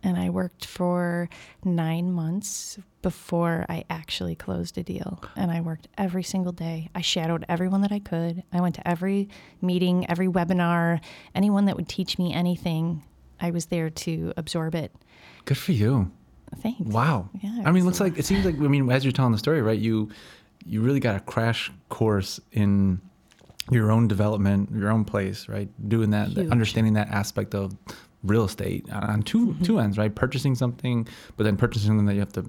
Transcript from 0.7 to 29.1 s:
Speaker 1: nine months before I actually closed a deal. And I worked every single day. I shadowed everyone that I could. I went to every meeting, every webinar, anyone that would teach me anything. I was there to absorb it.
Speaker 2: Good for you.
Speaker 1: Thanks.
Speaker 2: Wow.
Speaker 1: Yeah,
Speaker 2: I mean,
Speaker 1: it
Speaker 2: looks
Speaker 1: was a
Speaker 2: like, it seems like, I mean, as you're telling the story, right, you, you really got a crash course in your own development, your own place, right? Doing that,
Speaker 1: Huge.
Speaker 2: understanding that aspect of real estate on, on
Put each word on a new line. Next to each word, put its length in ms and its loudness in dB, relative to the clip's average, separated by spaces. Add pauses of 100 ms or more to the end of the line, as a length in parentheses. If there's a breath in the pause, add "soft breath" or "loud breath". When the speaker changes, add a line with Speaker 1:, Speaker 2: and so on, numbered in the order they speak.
Speaker 1:
nine 500 0
months 640 -6 (240)
before 680 -2
I 220 -8
actually 440 -6
closed 440 -8
a 40 -6
deal. 400 -8 (140)
And 140 -2
I 100 -2
worked 280 -8 (100)
every 240 -2
single 300 -4
day. 420 -8
I 80 -6
shadowed 480 -2
everyone 320 2
that 100 0
I 60 -2
could. 520 -4
I 120 0
went 140 0
to 120 -6
every 400 0 (320 loud breath)
meeting, 480 2
every 200 0
webinar, 720 2 (340 loud breath)
anyone 320 4
that 100 2
would 120 -6
teach 300 -4
me 140 0
anything. 720 0 (380)
I 100 -2
was 160 -2
there 240 -2
to 480 -4
absorb 360 -4
it. 160 -4 (540 loud breath)
Speaker 2:
Good 140 0
for 140 -2
you. 380 4 (480)
Speaker 1:
Thanks. 220 -6
Speaker 2:
Wow. 480 0 (140)
Speaker 1:
Yeah, 220 -6
Speaker 2:
I 60 4
mean, 120 6
Speaker 1:
it 40 4
Speaker 2:
looks 140 0
Speaker 1:
was 0 -
a 40 4
Speaker 2:
like, 140 0
it 60 0
seems 200 2
like, 120 2
I 120 2
mean, 220 4
as 140 4
you're 80 2
telling 200 4
the 60 2
story, 240 2
right, 160 2
you, 300 2 (560 loud breath)
you 160 -2
really 200 4
got 140 2
a 60 -2
crash 500 -2 (200)
course 500 0 (120)
in 480 4 (680)
your 220 4
own 160 6
development, 680 2
your 160 2
own 140 4
place, 440 -4
right? 200 -6 (200)
Doing 220 2
that, 180 2
Speaker 1:
Huge. 220 -2
Speaker 2:
understanding 440 2
that 140 0
aspect 460 -4
of 220 -4 (480 loud breath)
real 200 2
estate 480 -4
on, 120 -6
on 180 0